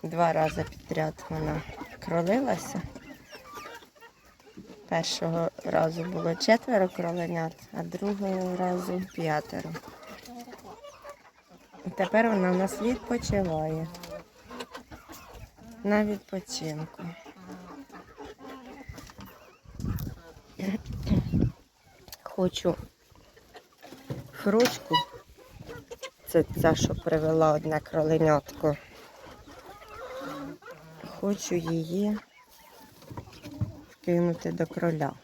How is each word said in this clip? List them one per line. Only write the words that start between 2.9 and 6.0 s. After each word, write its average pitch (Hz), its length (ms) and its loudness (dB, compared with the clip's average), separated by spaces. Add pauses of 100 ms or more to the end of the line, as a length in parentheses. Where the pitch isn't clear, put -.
Першого 165 640 0 (140)
разу 165 400 2